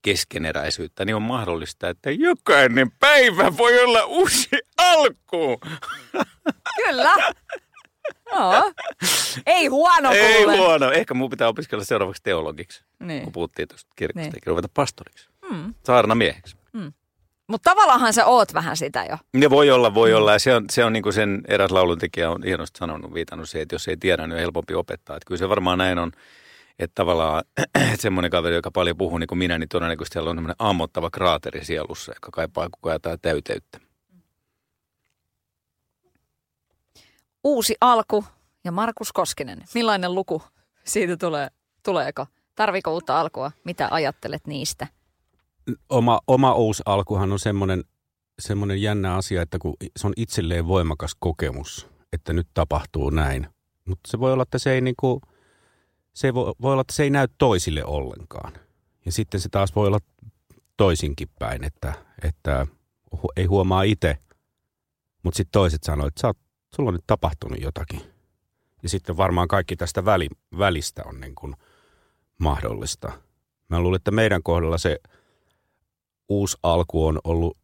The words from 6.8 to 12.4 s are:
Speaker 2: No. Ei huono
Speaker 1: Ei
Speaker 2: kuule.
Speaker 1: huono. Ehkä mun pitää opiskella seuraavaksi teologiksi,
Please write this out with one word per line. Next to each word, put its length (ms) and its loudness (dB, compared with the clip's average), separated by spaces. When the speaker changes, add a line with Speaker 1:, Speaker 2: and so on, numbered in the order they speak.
Speaker 2:
No. 400 2
Ei 200 4
huono 460 4
Speaker 1:
Ei 320 8
Speaker 2:
kuule. 120 6
Speaker 1:
huono. 360 6
Ehkä 220 0
mun 160 -2
pitää 180 2
opiskella 360 -4
seuraavaksi 380 -2
teologiksi, 640 -6